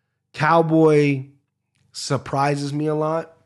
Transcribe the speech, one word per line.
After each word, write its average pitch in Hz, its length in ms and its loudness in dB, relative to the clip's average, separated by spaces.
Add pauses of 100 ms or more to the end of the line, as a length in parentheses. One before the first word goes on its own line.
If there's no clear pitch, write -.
(320)
Cowboy 156 960 2 (680)
surprises 143 800 -4
me 151 140 -4
a 151 80 -2
lot. 156 520 -6